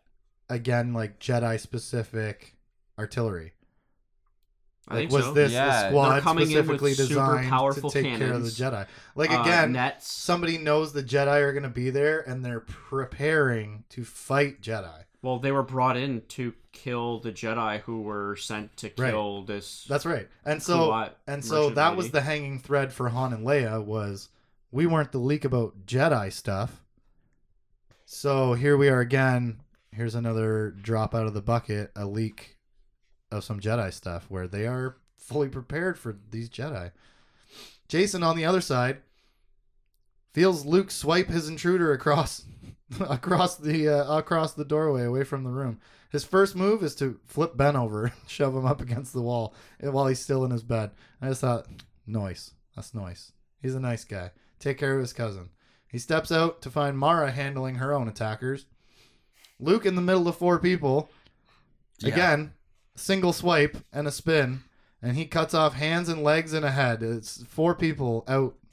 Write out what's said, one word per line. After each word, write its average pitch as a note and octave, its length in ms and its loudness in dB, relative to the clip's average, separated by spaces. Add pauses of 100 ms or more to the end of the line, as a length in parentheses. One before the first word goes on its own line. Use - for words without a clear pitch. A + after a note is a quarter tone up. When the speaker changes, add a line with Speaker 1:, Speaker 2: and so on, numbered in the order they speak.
(480)
Speaker 1:
again, A#2+ 440 0
like, A2 280 -6
Jedi-specific A2+ 1400 -4 (420)
artillery? G#2 540 -4 (1400)
Speaker 2:
I - 60 -8
Speaker 1:
Like, A2+ 80 0
Speaker 2:
think A#2 100 -2
Speaker 1:
was C#3 140 4
Speaker 2:
so. C#3+ 80 -4
Speaker 1:
this D3 180 6
Speaker 3:
Yeah. B2 340 2
Speaker 1:
a - 40 0
squad C3+ 240 6
Speaker 2:
They're C#3+ 80 4
coming E3 280 4
in D3+ 60 2
with D3+ 100 6
Speaker 1:
specifically C#3+ 280 2
Speaker 2:
super C3 160 2
Speaker 1:
designed C3 380 2
Speaker 2:
powerful C3+ 420 2
Speaker 1:
to C#3 120 0
take B2 160 -2
care B2+ 140 0
of A#2+ 100 -2
the A#2 80 -4
Speaker 2:
cannons. A2+ 80 -8
Speaker 1:
Jedi? B2 280 -4 (280)
Like, D#3 160 0
Speaker 2:
Uh, B2 120 4
Speaker 1:
again, D#3+ 300 4
Speaker 2:
nets. B2+ 400 -2
Speaker 1:
somebody E3+ 460 0
knows D3+ 340 2
the C#3 120 -4
Jedi C#3 360 2
are C#3 120 2
gonna C#3 160 -4
be B2 220 -4
there, D3 300 2
and B2+ 240 -8
they're A#2+ 140 -6
preparing C3 1300 -2
to A#2+ 140 -12
fight C#3 560 -2
Jedi. F2+ 440 -8 (180)
Speaker 2:
Well, B2+ 160 -2
they C#3 140 0
were C#3 100 2
brought B2+ 340 0
in B2+ 340 -4
to A#2+ 240 -6 (180)
kill A#2+ 480 -6
the A#2 100 -8
Jedi A2 520 -4
who A2+ 200 -8
were G2+ 320 -6
sent G#2+ 440 -10
to G#2+ 100 -12 (100)
Speaker 1:
Right. B2+ 140 0
Speaker 2:
kill G2+ 320 -4
this G2+ 440 -10
Speaker 1:
That's C#3+ 160 -2
right. D3+ 240 -4 (160)
And D3 160 -4
so, E3 300 2
Speaker 2:
Kuat A2 200 -2 (180)
Speaker 1:
and C#3+ 160 -6
so A2+ 140 -2
Speaker 2:
merchant C#3+ 180 4
Speaker 1:
that D#3 140 6
Speaker 2:
lady. F3 80 -2
Speaker 1:
was E3+ 120 -4
the D3 120 2
hanging C#3 360 -4
thread C#3 340 -2
for B2 180 -2
Han B2 220 -2
and A2 140 -6
Leia A#2 360 2
was, G#2 480 -6 (420)
"We D3+ 140 2
weren't D#3+ 260 2
the C3+ 60 -4
leak C#3+ 260 0
about A2+ 420 -2
Jedi B2+ 460 2
stuff." - 500 -4 (1200)
So C3+ 500 0
here C#3+ 220 4
we C#3 120 6
are B2+ 120 6
again. B2 600 2 (320)
Here's A2+ 240 -4
another A2 540 0
drop A2 440 -2
out A2+ 120 0
of G#2 80 -4
the G#2 80 -4
bucket, A2 520 -2
a G2+ 100 -8
leak G#2+ 540 -6 (720)
of G#2 140 -8
some G#2 160 -8
Jedi G#2+ 320 -2
stuff E2+ 360 -10
where F#2 180 -6
they G2+ 200 -4
are B2+ 300 -6 (200)
fully C#3+ 320 -4
prepared D3 500 -6
for G#2+ 200 -10 (120)
these A2+ 200 -8
Jedi. A2+ 420 -8 (960)
Jason F#3 340 2
on E3 140 2
the D#3+ 80 0
other F3+ 160 4
side B2+ 380 0 (1300)
feels E3+ 320 4
Luke F#3 260 4
swipe E3+ 380 0
his E3 200 -2
intruder E3+ 440 2
across, D3 520 0 (300)
<laughs> - 260 -12
across F3+ 560 0
the, D3+ 320 0
uh, D3 300 2
across D#3+ 360 0
the D3 100 -6
doorway D3 400 2
away C3 200 0
from C3 200 -6
the B2 60 -6
room. B2+ 300 -4 (300)
His C#3+ 140 -2
first F#3+ 300 4
move G3 280 2
is D3 140 -2
to C3 300 -4
flip E3 300 -2
Ben C#3+ 200 4
over A2 280 -2
<laughs> - 0 -
and A#2+ 80 -2 (140)
shove C3+ 280 0
him C3 120 -2
up C#3 140 2
against B2+ 320 -6
the B2+ 100 -4
wall A#2 320 -2 (260)
while C#3 260 0
he's C3 140 0
still C3 240 0
in B2+ 60 -2
his A#2 120 -2
bed. A2+ 280 -2 (300)
I C3 80 -6
just C3 120 -4
thought, A#2+ 260 0 (400)
"Nice. G2+ 460 -6 (240)
That's - 180 -14
nice. F#2 380 -12 (280)
He's C3 140 -4
a C3 60 -6
nice A#2+ 240 -4
guy. F2+ 280 -10 (260)
Take C#3 200 -4
care C3+ 160 0
of C3+ 60 0
his B2 140 -6
cousin." G2 360 -8 (400)
He - 80 -8
steps D#3+ 340 -2
out E3 300 4
to C3 80 -14
find C#3+ 280 0
Mara D3 320 4
handling C3 460 -4
her C3+ 180 -2
own B2 140 0
attackers. A#2+ 580 -6 (920)
Luke G3 260 4
in F#3 80 4
the F3+ 80 2
middle F3+ 260 4
of E3+ 80 -2
four F3 220 4
people. D#3 520 0 (880)
Speaker 3:
Yeah. B2 160 -2
Speaker 1:
Again, D#3 380 2 (420)
single F#3 380 2
swipe D3+ 440 2 (160)
and D3 160 -4
a - 20 -2
spin, C3+ 540 0 (380)
and B2 140 -2
he E3 100 -4
cuts D#3+ 280 0
off D3+ 200 4
hands D#3+ 340 0
and D#3+ 140 -2
legs D#3 300 2
and D#3 120 0
a C#3 80 0
head. B2 300 0
It's A2+ 420 -6
four E3 300 2
people C3 520 -2
out C3 280 0 (180)